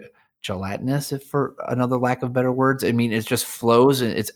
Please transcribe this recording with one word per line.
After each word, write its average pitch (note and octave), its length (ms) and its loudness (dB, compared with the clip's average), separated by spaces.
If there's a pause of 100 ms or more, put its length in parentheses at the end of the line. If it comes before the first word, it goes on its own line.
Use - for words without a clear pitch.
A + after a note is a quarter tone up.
(440)
gelatinous, G#2+ 680 -4
if C#3 120 -6
for - 320 -2 (140)
another B2 280 0
lack B2 240 0
of B2 120 -4
better B2+ 180 0
words. C3 320 0
I - 80 2
mean, A#2 200 2
it A2 140 -2
just - 200 -2
flows B2 560 4
and A2+ 120 0
it's - 220 -4